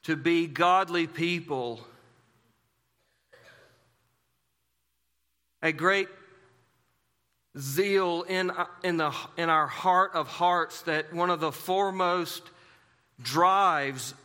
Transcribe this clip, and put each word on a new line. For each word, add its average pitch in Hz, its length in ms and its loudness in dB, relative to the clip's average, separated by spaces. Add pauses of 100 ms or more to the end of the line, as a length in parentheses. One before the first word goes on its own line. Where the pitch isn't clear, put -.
to 160 140 -2
be 165 320 0
godly 175 600 2
people, 151 720 -6 (3750)
a 160 120 0
great 185 340 0 (1500)
zeal 170 640 0
in, 185 260 -2 (320)
in 175 140 0
the, 151 180 0 (220)
in 170 140 -2
our 156 180 4
heart 185 460 2
of 160 160 -2
hearts 175 540 0
that 156 300 -2
one 175 160 0
of 170 120 0
the 156 100 0
foremost 185 920 0 (760)
drives 151 920 2 (120)